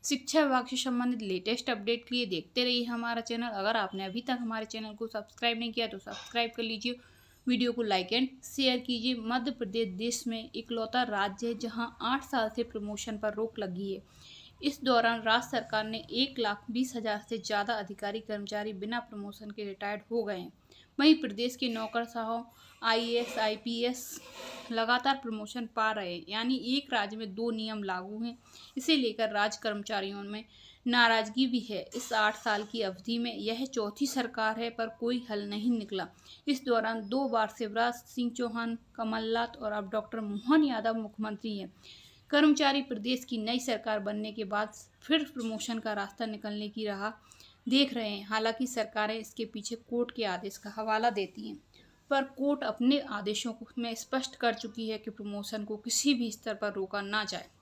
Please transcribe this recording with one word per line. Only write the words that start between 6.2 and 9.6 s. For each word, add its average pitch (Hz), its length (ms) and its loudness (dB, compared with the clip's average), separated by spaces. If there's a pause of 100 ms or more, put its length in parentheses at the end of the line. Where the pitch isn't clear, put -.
कर 233 60 -2
लीजिए, 226 320 -2 (520)
वीडियो 240 240 4
को 240 140 0
like 185 280 2
and 262 300 0
शेयर 262 360 2
कीजिए। 247 360 0
मध्य 240 360 0
प्रदेश 233 360 -2